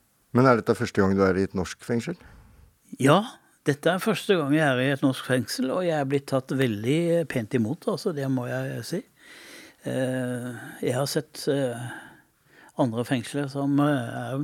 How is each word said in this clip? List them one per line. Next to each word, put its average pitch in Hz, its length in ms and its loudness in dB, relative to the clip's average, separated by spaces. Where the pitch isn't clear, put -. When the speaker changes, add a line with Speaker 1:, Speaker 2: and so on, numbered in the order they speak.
Speaker 1:
Men 123 120 6
er 123 120 8
dette 107 180 2
første - 240 -4
gang 98 160 6
du 98 80 4
er 92 140 4
i 98 60 2
et 92 120 -4
norsk 92 240 -4
fengsel? 123 380 -4
Speaker 2:
Ja, 143 220 6
dette 143 260 0
er 185 80 0
første 202 380 0
gang 139 160 0
jeg 160 120 4
er 127 140 2
i 135 140 2
et 135 80 -4
norsk 131 240 2
fengsel, 131 460 -2
og 185 120 0
jeg 170 160 0
er 139 60 0
blitt 139 220 -2
tatt 131 220 0
veldig 139 800 0
pent 117 260 -4
imot, 120 340 0
altså, 185 280 -2
det 135 160 -4
må 123 160 -2
jeg 131 380 -6
si. 175 180 -6
Eh, 127 640 -4
jeg 123 140 0
har 139 100 0
sett, - 420 -6
eh, 135 300 0
andre 120 260 0
fengsler 139 440 -4
som, 139 300 0
eh, 143 60 4
er, 123 580 -2